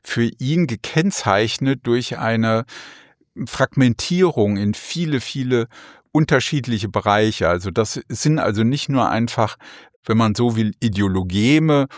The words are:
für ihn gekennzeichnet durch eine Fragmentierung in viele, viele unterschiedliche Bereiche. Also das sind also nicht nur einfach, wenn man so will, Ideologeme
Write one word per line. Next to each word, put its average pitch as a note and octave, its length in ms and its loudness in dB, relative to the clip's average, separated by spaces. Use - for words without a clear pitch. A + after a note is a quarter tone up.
für A#2 340 -2
ihn D#3 280 0
gekennzeichnet B2+ 1160 0
durch A#2+ 340 -2
eine A2+ 480 0
Fragmentierung C3 1120 0
in G#2 160 0
viele, D#3 480 -4
viele B2+ 460 -2
unterschiedliche B2 760 0
Bereiche. G#2 600 2
Also F2+ 220 -2
das G#2+ 380 -2
sind D3+ 300 0
also G#2+ 240 0
nicht C3+ 260 0
nur B2+ 200 0
einfach, A2+ 480 -2
wenn A2 140 0
man A2 160 2
so A#2+ 220 0
will, G#2+ 240 0
Ideologeme G#2+ 1080 2